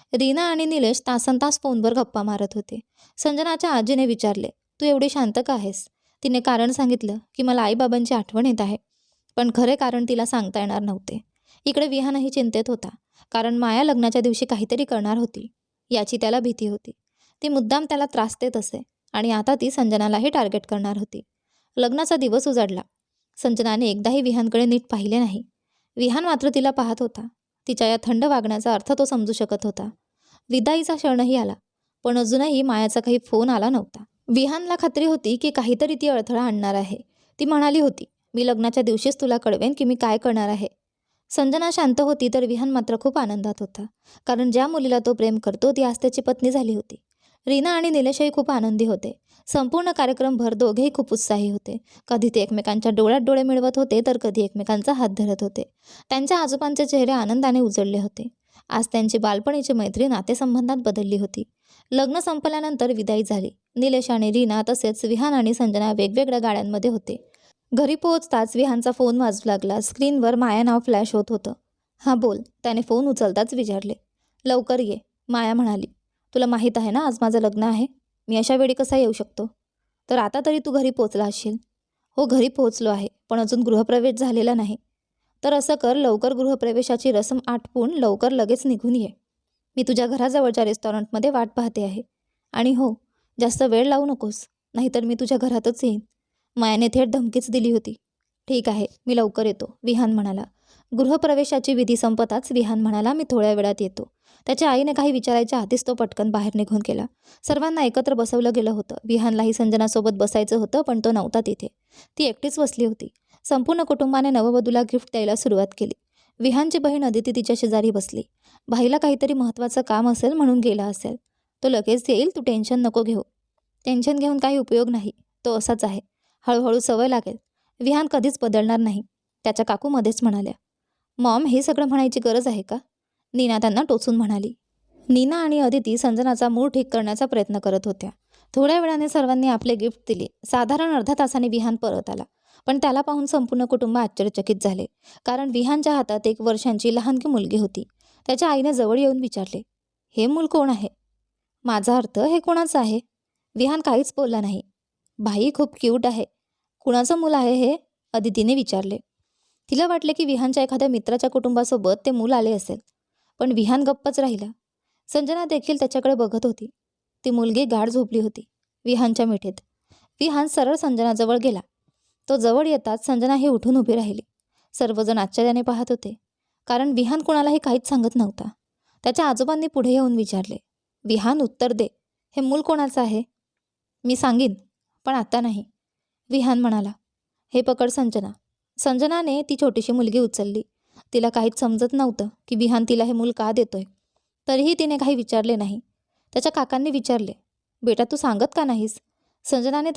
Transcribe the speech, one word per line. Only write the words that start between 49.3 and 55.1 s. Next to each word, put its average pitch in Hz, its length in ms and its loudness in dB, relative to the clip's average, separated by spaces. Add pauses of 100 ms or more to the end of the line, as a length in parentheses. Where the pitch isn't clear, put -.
संपूर्ण 330 460 0
कार्यक्रमभर 254 640 0
दोघेही 240 400 2
खूप - 180 -2
उत्साही 208 380 0
होते. 202 260 -8 (320)
कधी 240 260 2
ते 226 60 4
एकमेकांच्या 214 520 -2
डोळ्यात 220 280 4
डोळे 262 220 2
मिळवत 254 340 2
होते, 262 300 2
तर 247 120 2
कधी 214 240 -2
एकमेकांचा 208 500 -2
हात 247 160 0
धरत 202 320 -2